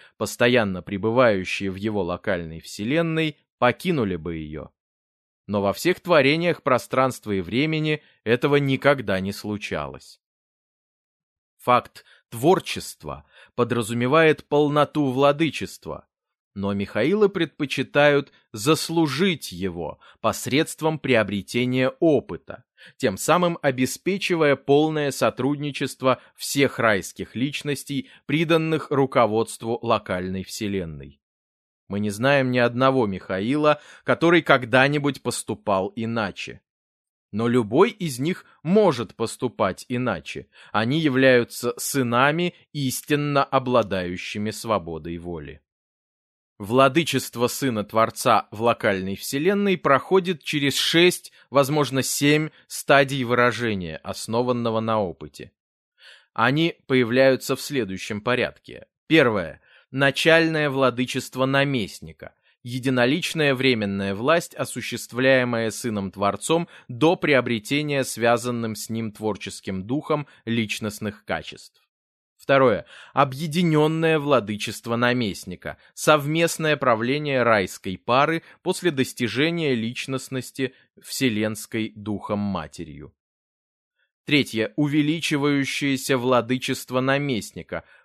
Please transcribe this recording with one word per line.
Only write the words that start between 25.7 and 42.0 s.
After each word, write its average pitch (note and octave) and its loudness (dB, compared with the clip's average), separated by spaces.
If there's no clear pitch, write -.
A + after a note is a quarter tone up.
всех - 0
райских G2+ 0
личностей, C#3+ -6
приданных D#3+ 0
руководству A#2 0
локальной F#2+ -2
вселенной. E2 -8
Мы G2+ -4
не G#2 -2
знаем B2+ 2
ни B2 0
одного B2 2
Михаила, A2+ 0
который D#3+ 4
когда-нибудь C3+ 2
поступал G#2 -2
иначе. A2+ -6
Но A2+ 0
любой B2 4
из C#3 -6
них E3 -4
может D#3+ 2
поступать A2 -4
иначе. A#2+ -6
Они A#2+ 0
являются B2+ 4
сынами, C#3+ 0